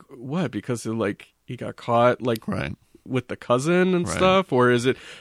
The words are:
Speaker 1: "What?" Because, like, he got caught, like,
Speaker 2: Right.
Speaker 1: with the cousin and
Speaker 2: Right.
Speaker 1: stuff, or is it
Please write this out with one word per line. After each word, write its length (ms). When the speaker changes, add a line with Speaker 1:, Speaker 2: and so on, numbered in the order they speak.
Speaker 1:
"What?" 420
Because, 340
like, 420
he 120
got 180
caught, 460
like, 260
Speaker 2:
Right. 280
Speaker 1:
with 200
the 80
cousin 580
and 140
Speaker 2:
Right. 100
Speaker 1:
stuff, 340
or 200
is 160
it 100